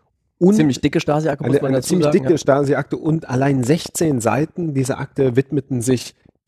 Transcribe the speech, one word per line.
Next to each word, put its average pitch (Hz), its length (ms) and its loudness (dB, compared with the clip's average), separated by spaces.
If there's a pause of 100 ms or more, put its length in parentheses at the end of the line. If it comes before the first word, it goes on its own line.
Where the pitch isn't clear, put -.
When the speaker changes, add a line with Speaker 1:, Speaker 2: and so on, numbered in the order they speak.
(380)
Speaker 1:
Und 185 160 6
Speaker 2:
Ziemlich 156 260 2
dicke 147 200 0
Stasi-Akte, 151 440 -2
muss 131 120 2
Speaker 1:
eine, 143 60 0
Speaker 2:
man 143 80 -2
Speaker 1:
eine 135 80 2
Speaker 2:
dazu 127 100 -6
Speaker 1:
ziemlich 180 160 2
Speaker 2:
sagen, 147 140 2
Speaker 1:
dicke 131 120 0
Speaker 2:
ja. 156 80 2
Speaker 1:
Stasi-Akte 139 580 0
und 160 320 -2
allein 131 360 0
sechzehn 147 560 -2
Seiten 143 520 -2
dieser 135 260 -2
Akte 131 380 -2
widmeten 131 460 -2
sich 120 320 -2 (340)